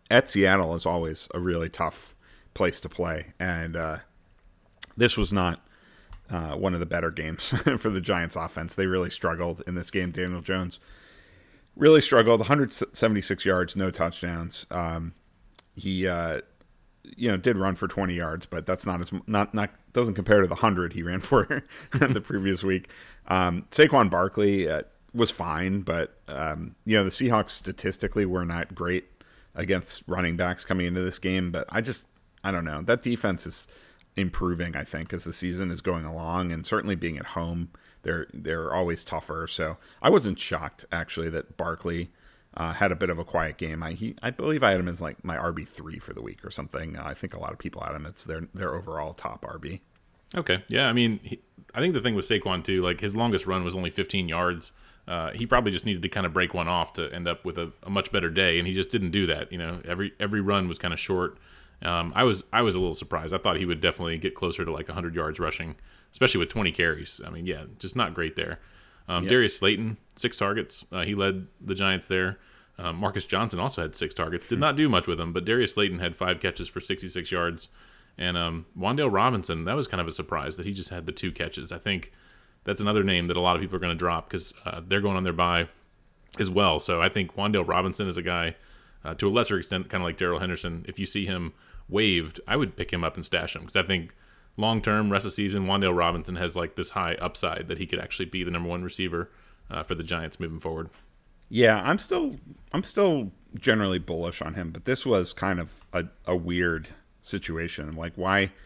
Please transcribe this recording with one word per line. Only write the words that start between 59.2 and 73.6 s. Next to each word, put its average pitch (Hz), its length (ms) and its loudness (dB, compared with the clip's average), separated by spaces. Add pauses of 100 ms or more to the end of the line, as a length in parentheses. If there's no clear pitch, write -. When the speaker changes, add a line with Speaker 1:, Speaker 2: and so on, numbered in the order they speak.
Speaker 2:
that. 78 260 -2
You 90 60 -8
know, 85 260 -6
every, 92 340 -4
every 104 220 0
run 98 260 2
was 85 120 -4
kinda 87 180 -4
short. 90 400 -2 (460)
Um, 85 340 0
I 113 80 6
was, 101 200 2 (100)
I 117 80 6
was 107 120 4
a 90 40 0
little 90 160 0
surprised. 80 400 -4
I 95 40 2
thought 90 200 2
he 90 80 -2
would 82 160 -2
definitely 82 340 0
get 80 180 -2
closer 87 300 -4
to, 85 80 -4
like, 78 160 -6
a 80 60 -8
hundred 85 200 -4
yards 78 260 -2
rushing, 80 340 -4 (380)
especially - 260 4
with 85 120 2
twenty 101 220 0
carries. 78 540 0
I 85 40 -12
mean, 87 160 -8
yeah, 80 180 -6 (160)
just 95 160 -8
not 95 180 0
great 80 220 -4
there. 82 240 -6 (460)
Um, 87 180 -2
Speaker 1:
Yeah. 98 60 2
Speaker 2:
Darius 117 280 4
Slayton, 107 400 2 (180)
six - 220 -2
targets. 101 520 -2
Uh, 90 120 -4
he 104 120 -2
led 95 340 0 (120)
the 95 140 -4
Giants 95 320 0
there. 92 320 0 (400)
Um, 85 180 -4
Marcus 98 300 -2
Johnson 95 340 0